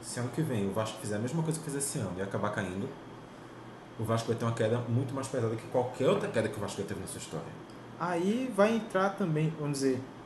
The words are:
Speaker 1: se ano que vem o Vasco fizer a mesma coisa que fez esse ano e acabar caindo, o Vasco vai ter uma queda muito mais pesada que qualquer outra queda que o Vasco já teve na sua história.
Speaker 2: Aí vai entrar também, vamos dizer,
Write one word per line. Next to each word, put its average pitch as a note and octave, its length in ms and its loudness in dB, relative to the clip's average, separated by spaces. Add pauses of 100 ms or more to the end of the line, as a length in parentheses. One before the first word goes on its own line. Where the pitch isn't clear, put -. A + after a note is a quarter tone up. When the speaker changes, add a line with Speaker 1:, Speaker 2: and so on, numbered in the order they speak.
Speaker 1:
se - 160 -8
ano B2 120 -2
que D#3+ 120 0
vem A2+ 260 2
o F#2 40 -2
Vasco G#2+ 280 0
fizer G#2 160 -2
a - 40 0
mesma B2+ 240 0
coisa D#3 160 0
que - 40 -8
fez C#3 120 -2
esse C#3+ 220 -2
ano G2 200 -2
e F#2+ 40 0
acabar G2+ 280 0
caindo, G2 380 -2 (1080)
o A2+ 60 -2
Vasco A2+ 240 2
vai A2+ 80 2
ter A#2+ 80 -2
uma A#2 100 2
queda A2+ 240 4 (100)
muito B2 260 2
mais C3+ 140 -2
pesada A#2 260 0
que A#2 140 -6
qualquer B2+ 400 2
outra F#3+ 200 4
queda G#2+ 200 2
que - 80 -6
o G#2+ 40 -4
Vasco G2+ 220 -4
já - 60 -2
teve F#2 120 -4
na F#2 60 -8
sua - 120 -8
história. D2+ 280 -6 (520)
Speaker 2:
Aí G3 580 2
vai G#3+ 200 8
entrar G3 340 2
também, D#3+ 480 2
vamos D3 220 0
dizer, C3 200 4 (260)